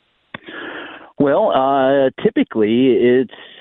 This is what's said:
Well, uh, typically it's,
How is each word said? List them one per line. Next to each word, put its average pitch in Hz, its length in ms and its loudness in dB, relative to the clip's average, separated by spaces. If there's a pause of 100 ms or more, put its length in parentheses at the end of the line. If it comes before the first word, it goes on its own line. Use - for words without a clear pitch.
(1200)
Well, 151 320 2
uh, 135 580 0 (140)
typically 117 680 0
it's, 120 400 2 (280)